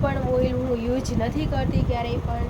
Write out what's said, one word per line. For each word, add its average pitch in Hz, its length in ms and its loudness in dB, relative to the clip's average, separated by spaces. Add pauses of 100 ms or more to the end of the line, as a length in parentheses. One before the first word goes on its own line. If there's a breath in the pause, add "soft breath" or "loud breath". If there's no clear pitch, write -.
પણ 277 180 0
ઓઇલ 254 380 2
હું 254 280 0
યુઝ 247 180 0 (160)
નથી 233 280 0
કરતી - 360 2
ક્યારેય 240 340 0
પણ. 233 220 -2 (120)